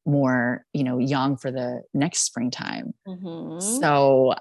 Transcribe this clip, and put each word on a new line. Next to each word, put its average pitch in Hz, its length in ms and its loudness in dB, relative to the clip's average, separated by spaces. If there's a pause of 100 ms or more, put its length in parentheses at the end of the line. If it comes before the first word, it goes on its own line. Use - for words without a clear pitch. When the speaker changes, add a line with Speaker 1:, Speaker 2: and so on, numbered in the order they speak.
Speaker 1:
more, 127 680 2
you 147 100 -2
know, 127 160 -2
yang 135 380 0
for 131 160 -6
the 123 280 -6 (140)
next 147 280 0
springtime. - 720 -6 (140)
Speaker 2:
Mm-hmm. 170 540 -12 (200)
Speaker 1:
So 139 600 6